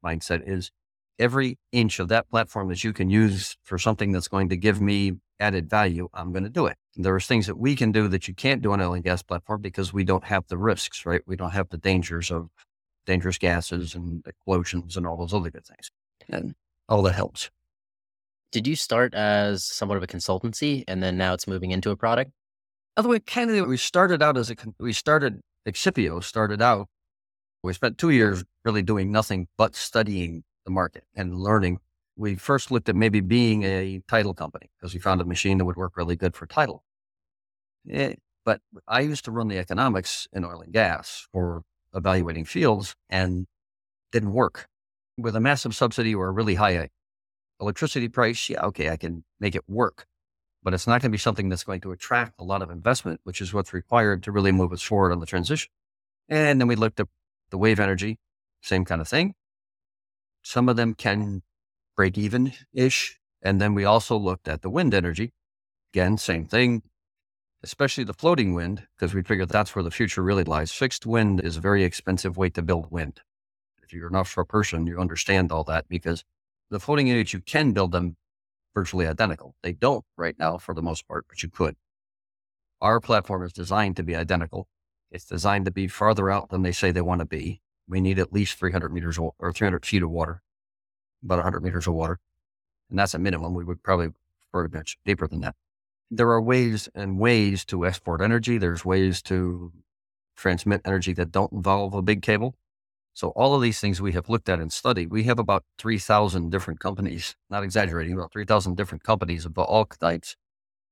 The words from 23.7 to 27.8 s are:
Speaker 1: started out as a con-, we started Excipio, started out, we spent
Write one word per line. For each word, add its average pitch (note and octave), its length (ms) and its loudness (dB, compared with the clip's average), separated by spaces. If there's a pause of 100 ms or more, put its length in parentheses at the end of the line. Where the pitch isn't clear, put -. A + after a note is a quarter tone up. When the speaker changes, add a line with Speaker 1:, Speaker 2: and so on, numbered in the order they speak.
Speaker 1:
started F3+ 440 2
out D3+ 160 4
as A#2 140 -2
a A2+ 40 -10
con-, A2+ 240 -16
we A#2 140 -4
started C#3+ 480 2 (260)
Excipio, F#2 560 -2
started G#2 380 -2
out, A2+ 260 4 (760)
we F2+ 100 -2
spent - 240 -2